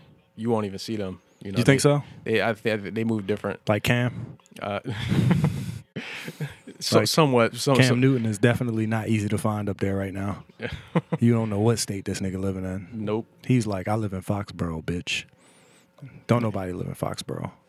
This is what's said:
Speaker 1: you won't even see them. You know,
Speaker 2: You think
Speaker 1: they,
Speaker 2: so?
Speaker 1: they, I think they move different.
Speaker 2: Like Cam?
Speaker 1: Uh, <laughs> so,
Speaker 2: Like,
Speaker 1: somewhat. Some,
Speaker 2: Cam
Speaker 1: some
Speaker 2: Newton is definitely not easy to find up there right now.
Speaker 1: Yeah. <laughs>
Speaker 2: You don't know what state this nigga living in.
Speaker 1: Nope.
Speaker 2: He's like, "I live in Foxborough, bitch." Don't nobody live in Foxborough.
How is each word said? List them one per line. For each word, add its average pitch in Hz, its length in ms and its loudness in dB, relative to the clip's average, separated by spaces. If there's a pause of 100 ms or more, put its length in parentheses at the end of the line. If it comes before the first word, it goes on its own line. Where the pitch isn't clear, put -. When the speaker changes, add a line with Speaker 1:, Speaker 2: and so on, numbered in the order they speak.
(340)
Speaker 1:
you 113 160 -4
won't 107 160 2
even 95 140 -8
see 113 160 -6
them. 95 240 -6 (200)
You 98 120 -10
know, 104 60 0
Speaker 2:
You 120 60 2
think 139 180 8
Speaker 1:
they, 147 60 6
Speaker 2:
so? 143 140 4 (220)
Speaker 1:
they, 110 180 2
I 113 100 0
think 104 400 -2
they 113 120 -2
move 110 240 -2
different. 104 400 -4
Speaker 2:
Like 104 160 2
Cam? 123 520 0 (240)
Speaker 1:
Uh, 101 240 -6
<laughs> - 1160 -2 (800)
so, - 200 4
Speaker 2:
Like, 107 80 0
Speaker 1:
somewhat. 123 480 4
Some, 135 200 2
Speaker 2:
Cam 127 100 8
Speaker 1:
some 123 140 2
Speaker 2:
Newton 131 260 4
is 107 120 -2
definitely 113 480 2
not 110 220 -2
easy 107 200 2
to 101 100 0
find 104 300 -2
up 95 100 -6
there 98 180 0
right 98 180 -2
now. 101 300 -6 (140)
Speaker 1:
Yeah. - 100 -8 (260)
<laughs> - 240 0
Speaker 2:
You 117 160 6
don't 113 160 0
know 101 100 -2
what 113 180 4
state 98 280 -6
this 95 140 -4
nigga 95 200 -2
living 95 240 -2
in. 92 280 -6
Speaker 1:
Nope. 110 340 -4 (200)
Speaker 2:
He's 123 200 4
like, 98 220 -4
"I 107 60 2
live 107 200 -2
in 92 80 -6
Foxborough, 87 640 -4
bitch." - 400 -4 (1000)
Don't 117 160 2
nobody 95 300 -4
live 90 140 -6
in 90 80 -8
Foxborough. - 560 -6 (180)